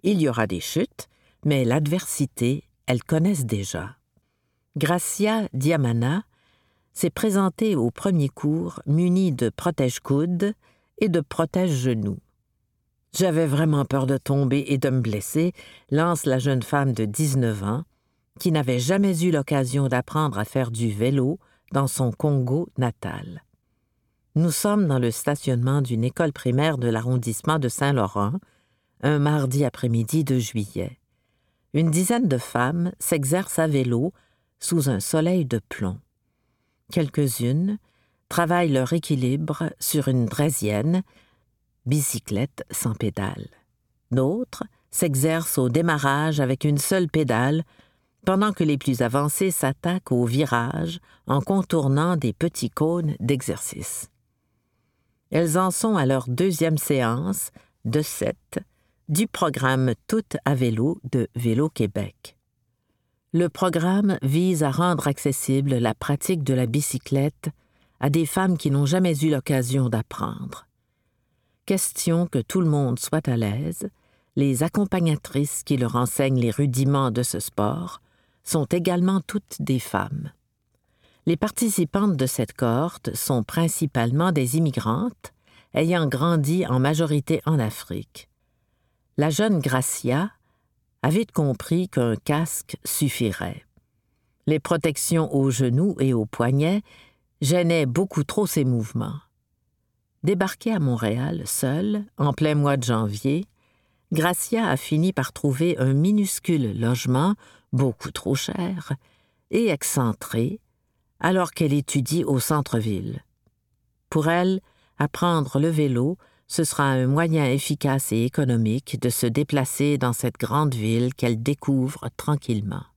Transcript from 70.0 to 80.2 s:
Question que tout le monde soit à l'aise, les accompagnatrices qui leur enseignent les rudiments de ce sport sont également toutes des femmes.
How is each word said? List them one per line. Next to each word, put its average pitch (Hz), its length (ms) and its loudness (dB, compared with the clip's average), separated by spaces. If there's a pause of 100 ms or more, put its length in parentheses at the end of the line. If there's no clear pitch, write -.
Question 175 600 0
que 135 120 -2
tout 185 200 -2
le 165 100 4
monde 139 300 0
soit - 300 -2
à 123 80 2
l'aise, 135 500 -2 (480)
les 135 260 2
accompagnatrices 165 1000 0
qui 139 140 0
leur 123 180 0
enseignent 127 460 2
les 117 100 2
rudiments 135 580 2
de 120 140 -2
ce - 160 -4
sport 147 640 -4 (420)
sont 151 220 0
également 180 560 2
toutes - 400 -8
des 135 180 2
femmes. - 540 -4 (920)